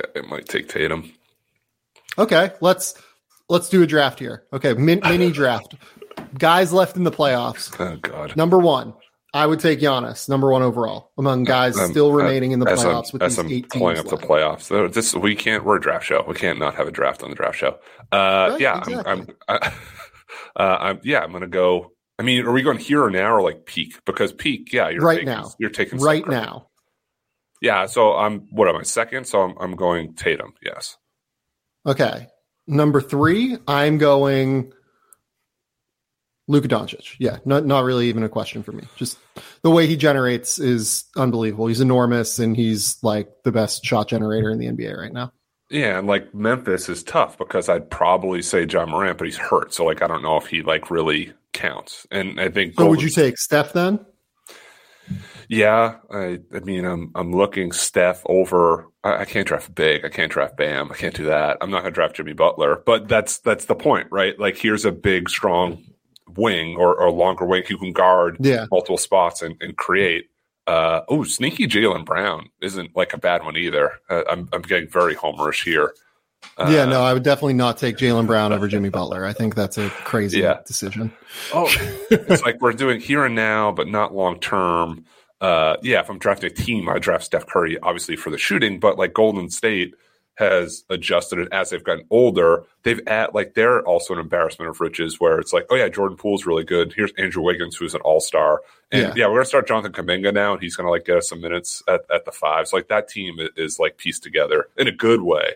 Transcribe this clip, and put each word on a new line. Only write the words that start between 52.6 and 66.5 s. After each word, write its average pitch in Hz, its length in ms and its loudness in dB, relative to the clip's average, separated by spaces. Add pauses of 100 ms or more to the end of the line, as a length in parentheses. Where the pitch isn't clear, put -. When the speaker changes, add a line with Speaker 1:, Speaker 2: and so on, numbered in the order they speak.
Speaker 2:
So 85 120 4
would 151 140 6
Speaker 1:
Golden 151 40 0
Speaker 2:
you 156 60 0
take 135 280 2
Steph 151 340 0
then? 185 340 0 (1400)
Speaker 1:
Yeah, 113 480 4 (140)
I, 90 300 -6 (140)
I - 60 -8
mean, 90 240 -4
I'm, 85 320 -6
I'm 87 160 -4
looking 95 400 0
Steph - 540 0
over. 87 600 4 (160)
I, 101 160 0
I 98 60 -6
can't 95 240 -2
draft 76 260 -4
Big. 78 300 2
I 78 40 -8
can't 78 220 -4
draft 69 260 -2
Bam. 73 360 -2
I - 20 -14
can't - 200 -6
do 78 120 -8
that. 76 340 2
I'm 95 100 -6
not 95 120 -2
gonna 92 100 -6
draft 80 240 0
Jimmy 76 180 -10
Butler. 80 520 2
But 107 220 2
that's, 110 300 0
that's 107 260 -2
the - 100 -2
point, 117 380 0
right? 95 260 0
Like, 98 180 -2
here's 107 280 0
a 98 80 2
big, 90 360 0
strong 87 540 0 (540)
wing 85 400 -2